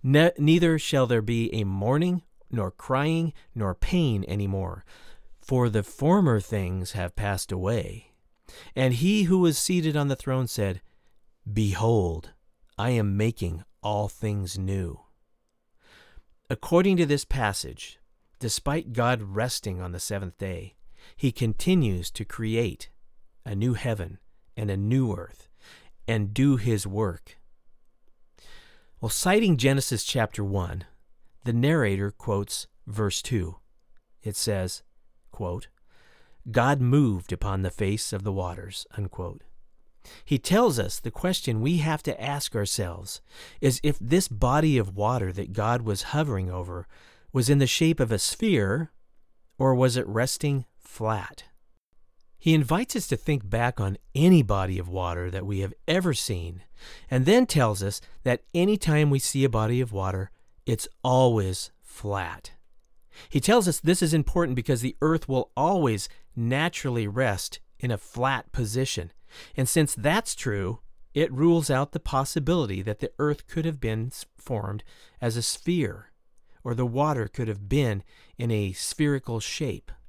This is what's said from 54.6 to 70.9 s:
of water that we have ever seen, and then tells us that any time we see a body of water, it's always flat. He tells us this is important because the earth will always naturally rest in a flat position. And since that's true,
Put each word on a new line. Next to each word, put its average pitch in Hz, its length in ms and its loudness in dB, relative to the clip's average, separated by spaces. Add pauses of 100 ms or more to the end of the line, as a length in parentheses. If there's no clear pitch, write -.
of 90 120 -6
water 90 420 -4
that 92 140 -6
we 98 160 -4
have 95 120 -6 (140)
ever 175 260 2
seen, 87 500 -6 (460)
and 131 160 2
then 233 200 6
tells 107 360 2
us 101 200 -4 (220)
that 123 200 0 (100)
any 185 220 4
time 151 340 2
we 139 100 2
see 135 260 0
a 131 40 4
body 113 300 2
of 117 140 -4
water, 95 380 -4 (340)
it's - 220 -2 (140)
always 117 680 2 (100)
flat. 95 720 -8 (760)
He 139 100 0
tells 196 300 4
us 151 100 -2
this 175 220 2
is 160 120 2
important 151 440 2
because 123 240 0
the 127 200 -4
earth 156 280 2
will 131 260 -2
always 147 540 2 (260)
naturally 120 720 -2
rest 104 540 -2 (180)
in 123 120 -2
a 104 60 0
flat 123 540 -4
position. 113 640 -2 (420)
And 131 120 0
since 156 280 2
that's 156 400 0
true, 101 460 -4 (320)